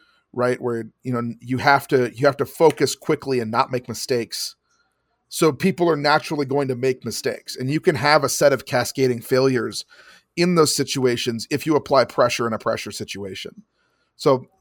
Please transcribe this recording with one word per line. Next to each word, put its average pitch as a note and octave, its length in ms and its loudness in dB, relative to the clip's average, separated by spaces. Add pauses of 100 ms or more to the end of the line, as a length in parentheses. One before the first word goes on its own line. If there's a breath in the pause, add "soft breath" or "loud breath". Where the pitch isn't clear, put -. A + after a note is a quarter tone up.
(340)
right? B2 280 -2
Where, A#2 280 -4 (140)
you B2+ 100 -4
know, A#2+ 260 -4
you B2 200 -4
have C#3 280 2
to, B2+ 260 2
you C3 120 0
have C3+ 100 4
to B2 100 -2
focus D3+ 520 2
quickly C3+ 420 -4
and A2 100 -4
not B2 220 0
make B2+ 160 -4
mistakes. - 680 -6 (720)
So D#3+ 240 0
people F3 360 0
are D#3+ 60 2
naturally D3 500 0
going C3+ 220 -2
to C3 80 -4
make C3 300 -2
mistakes, - 500 -6
and C3 160 -4
you D#3 80 0
can E3 160 2
have D3 300 4
a B2 40 0
set C#3+ 220 4
of C3 140 -2
cascading B2 560 0
failures B2+ 640 0 (500 soft breath)
in F3 200 2
those D#3 200 4
situations B2 760 -2
if D3 160 -4
you D#3 120 2
apply C3+ 260 4
pressure A#2+ 420 0
in A2+ 60 -2
a G#2+ 80 -4
pressure A2 320 -4
situation. - 720 -12 (540)
So C3 300 0 (140)